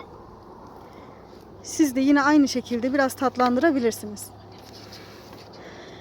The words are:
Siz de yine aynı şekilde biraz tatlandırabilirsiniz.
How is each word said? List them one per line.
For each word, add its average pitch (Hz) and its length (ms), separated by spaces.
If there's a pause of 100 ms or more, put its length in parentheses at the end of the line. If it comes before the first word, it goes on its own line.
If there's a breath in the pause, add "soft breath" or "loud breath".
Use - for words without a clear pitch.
(1600 loud breath)
Siz 277 340
de 269 40
yine 285 220
aynı 285 260
şekilde 240 440
biraz 269 220
tatlandırabilirsiniz. 247 1160 (1700 loud breath)